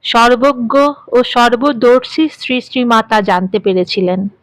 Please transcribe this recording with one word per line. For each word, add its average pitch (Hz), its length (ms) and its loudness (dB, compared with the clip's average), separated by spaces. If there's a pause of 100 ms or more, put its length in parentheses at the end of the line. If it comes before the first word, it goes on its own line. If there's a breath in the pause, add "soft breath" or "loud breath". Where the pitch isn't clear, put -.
সর্বজ্ঞ 247 880 0 (200)
ও 247 100 2
সর্বদর্শী 247 1040 0
শ্রী - 320 -6
শ্রী 254 240 -4
মা 226 180 2
তা 220 180 0
জানতে 190 380 -2
পেরেছিলেন 185 680 -2 (140)